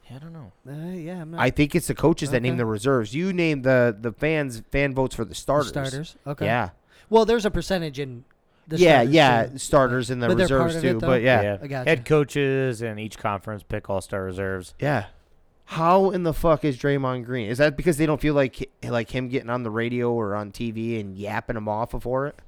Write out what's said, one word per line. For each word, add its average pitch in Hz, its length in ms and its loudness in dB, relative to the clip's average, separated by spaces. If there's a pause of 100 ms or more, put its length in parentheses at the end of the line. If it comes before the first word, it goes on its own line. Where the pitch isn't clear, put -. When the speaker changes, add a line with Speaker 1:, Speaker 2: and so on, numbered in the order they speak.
Speaker 1:
Yeah, 123 80 -16
I - 20 -18
don't 165 140 -18
know. 135 180 -16 (180)
Speaker 2:
Uh, 156 280 -10
yeah, 175 240 -10
I'm 156 100 -12
not 165 80 -8
Speaker 3:
I 127 120 4
think 147 240 2
it's - 120 0
the 131 80 -2
coaches 147 360 0
that 123 100 2
name 127 120 0
Speaker 2:
Okay. 123 60 -2
Speaker 3:
the 120 60 0
reserves. 110 500 0
You 185 180 -2
name 165 280 0
the, 123 380 4
the 113 120 -4
fans, 143 500 -2 (100)
fan 139 220 2
votes 131 220 0
for 117 80 -4
the 101 60 -6
Speaker 2:
The - 60 -12
Speaker 3:
starters. 135 340 0
Speaker 2:
starters. 139 460 -6 (120)
Okay. 143 180 -6
Speaker 3:
Yeah. 110 240 0 (400)
Speaker 2:
Well, 220 160 6
there's 220 200 2
a 202 60 0
percentage 165 480 -4
in 127 260 -10 (420)
the 160 100 -4
Speaker 3:
Yeah, 165 180 8
Speaker 2:
starters, 127 180 6
Speaker 3:
yeah, 127 320 6
Speaker 2:
too. 131 120 -12
Speaker 3:
starters 127 540 2
in 127 80 -4
the 120 80 0
Speaker 2:
But - 100 4
they're - 100 4
part 135 180 4
Speaker 3:
reserves - 120 -2
Speaker 2:
of - 80 -2
it, 127 80 4
Speaker 3:
too. 113 60 0
Speaker 2:
though? - 80 -2
Speaker 3:
But 127 140 4
yeah. 120 200 4
Speaker 1:
Yeah. 101 200 0
Speaker 2:
I 147 60 -14
gotcha. 135 220 -4
Speaker 1:
Head 147 160 2
coaches 135 760 2
and 110 180 -6
each 107 180 -10
conference 104 460 -6
pick - 260 -8
all-star 95 340 -4
reserves. 95 560 -6
Speaker 3:
Yeah. 127 260 -2 (600)
How 185 460 2
in 180 120 -2
the 165 100 0
fuck 156 320 2
is 135 120 0
Draymond 131 480 -2
Green? 120 240 -4
Is 120 100 -4
that 147 180 2
because 156 200 0
they 160 80 2
don't 151 140 0
feel 151 140 0
like, 135 360 0 (140)
like 120 280 -4
him 127 180 -4
getting 120 200 -4
on 123 140 -4
the 113 80 -6
radio 120 400 -2
or 107 240 -2
on 104 160 -6
T 117 200 -6
V 113 280 -4
and 98 180 -10
yapping 107 380 -6
him 107 140 -6
off 107 220 -4
before 127 360 -4
it? 147 80 -12 (120)